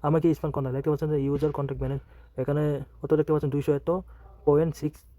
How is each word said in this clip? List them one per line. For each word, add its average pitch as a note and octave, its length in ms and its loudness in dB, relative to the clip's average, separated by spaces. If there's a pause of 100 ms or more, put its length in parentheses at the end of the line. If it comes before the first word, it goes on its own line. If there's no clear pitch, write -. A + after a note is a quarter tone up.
আমার D3+ 160 4
কি E3+ 60 4 (100)
স্মার্ট D3+ 180 -4
কন্ট্যাক্ট C3 220 -2
দেখতে D3 140 -2
পাচ্ছেন D3+ 200 -2
যে D3+ 140 0
ইউজার C#3+ 320 0
কন্ট্যাক্ট C#3 240 -4
ব্যালেন্স C3+ 200 -4 (400)
এখানে D3 200 0 (380)
কত C#3+ 180 -4
দেখতে D#3 160 2
পাচ্ছেন D3 200 0
দুইশো D3 260 0
এত - 100 -4 (560)
পয়েন্ট D3+ 340 4
সিক্স D3+ 180 -6 (200)